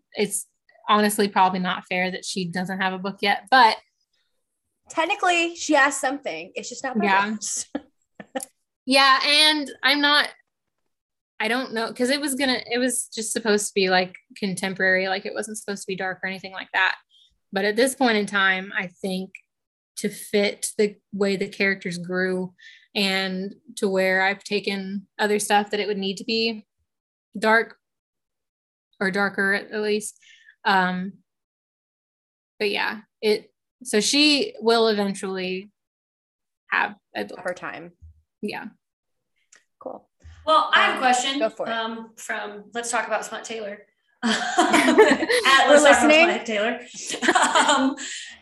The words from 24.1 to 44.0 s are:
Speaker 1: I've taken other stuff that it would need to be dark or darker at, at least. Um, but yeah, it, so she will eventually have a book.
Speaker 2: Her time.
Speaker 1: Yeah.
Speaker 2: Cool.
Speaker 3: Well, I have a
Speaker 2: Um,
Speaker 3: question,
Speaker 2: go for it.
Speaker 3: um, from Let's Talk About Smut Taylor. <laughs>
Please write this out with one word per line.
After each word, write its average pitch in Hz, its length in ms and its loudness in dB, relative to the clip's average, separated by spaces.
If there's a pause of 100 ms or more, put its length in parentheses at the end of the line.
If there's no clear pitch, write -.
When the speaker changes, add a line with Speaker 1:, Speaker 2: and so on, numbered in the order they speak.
Speaker 1:
I've 196 200 -2
taken 196 640 -6 (120)
other 208 180 2
stuff 208 320 -2
that 208 100 -4
it 202 80 -4
would 202 120 -4
need 196 180 -4
to 214 80 -14
be 226 400 -4 (720)
dark 220 400 2 (1200)
or 190 120 0
darker 202 420 0
at, 202 160 -4
at 214 120 -6
least. 214 380 -4 (460)
Um, 185 480 0 (1400)
but 208 140 -2
yeah, 202 300 -4 (200)
it, 214 300 0 (320)
so 214 160 -2
she 285 600 2
will 226 280 2
eventually 196 840 -4 (1040)
have 208 240 -2 (200)
a 208 100 -6
book. - 160 -14
Speaker 2:
Her 185 120 -6
time. 165 380 -14 (500)
Speaker 1:
Yeah. - 240 -8 (1120)
Speaker 2:
Cool. - 300 -16 (360)
Speaker 3:
Well, 311 280 4
I 330 80 6
have - 100 2
a 311 40 -4
Speaker 2:
Um, - 40 -6
Speaker 3:
question, 269 400 2
Speaker 2:
go 320 100 0
for - 180 -8
it. 220 40 -6
Speaker 3:
um, 226 460 -6
from 208 560 -10
Let's 233 180 -8
Talk 226 160 -2
About 214 180 -4
Smut 220 200 -12
Taylor. 208 400 -12 (120)
<laughs> - 120 -20